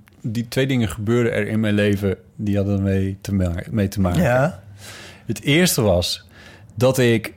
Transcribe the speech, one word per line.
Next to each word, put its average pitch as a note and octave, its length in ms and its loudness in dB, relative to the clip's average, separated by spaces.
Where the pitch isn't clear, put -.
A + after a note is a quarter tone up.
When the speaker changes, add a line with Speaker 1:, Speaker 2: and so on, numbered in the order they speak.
Speaker 1:
die A2+ 260 -6
twee C3 200 -2
dingen B2 220 0
gebeurden A2+ 440 0
er G#2 140 -2
in A2 120 -2
mijn G#2+ 140 0
leven... G2+ 440 0
die G#2 220 -2
hadden G2 260 0
mee G2 380 0
te G2 120 -6
ma-, F2+ 360 -2
mee G#2 180 0
te G2 140 -4
maken. F2+ 200 2
Speaker 2:
Ja. C3+ 420 0
Speaker 1:
Het - 160 -6
eerste D#3+ 400 2
was F2+ 460 0
dat B3+ 220 2
ik, A#2 400 2